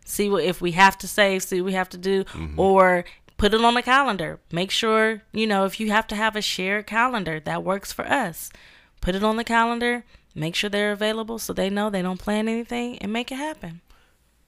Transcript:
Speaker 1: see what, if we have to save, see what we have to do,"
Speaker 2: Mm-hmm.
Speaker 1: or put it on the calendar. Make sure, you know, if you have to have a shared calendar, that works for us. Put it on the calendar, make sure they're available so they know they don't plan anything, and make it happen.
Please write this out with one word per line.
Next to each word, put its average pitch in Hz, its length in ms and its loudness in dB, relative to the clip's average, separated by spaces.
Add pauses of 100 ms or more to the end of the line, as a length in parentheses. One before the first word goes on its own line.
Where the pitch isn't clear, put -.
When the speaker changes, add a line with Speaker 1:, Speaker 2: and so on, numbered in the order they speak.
Speaker 1:
see 202 260 -2
what, 175 140 2
if 175 160 -2
we 175 120 -2
have 190 260 6
to 196 100 -12
save, 196 340 2
see 180 180 -4
what 185 60 -4
we 196 60 -2
have 185 160 -2
to 180 100 -16
do," 190 260 0
Speaker 2:
Mm-hmm. - 340 -8
Speaker 1:
or 185 460 6 (320)
put 202 160 2
it 226 120 4
on 233 100 6
the 240 80 0
calendar. 214 560 0 (140)
Make 180 180 -2
sure, 220 520 2 (100)
you 220 140 -2
know, 196 180 2
if 190 160 -4
you 214 100 0
have 220 160 2
to 214 80 -8
have 214 220 -2
a 214 60 -4
shared 202 440 -4
calendar, 208 540 -2
that 165 240 -6
works 196 280 -4
for - 140 -8
us. 240 420 -2 (520)
Put 185 160 -2
it 196 80 -2
on 220 120 2
the 226 80 -4
calendar, 233 600 0 (320)
make 160 180 -4
sure 202 160 -2
they're 208 220 0
available 220 480 -4
so - 120 -6
they 185 160 -2
know 202 220 -2
they 190 100 -2
don't 185 200 -4
plan 214 280 -2
anything, 240 500 -6
and 202 140 -6
make 240 200 -6
it - 20 -8
happen. 262 460 -10 (680)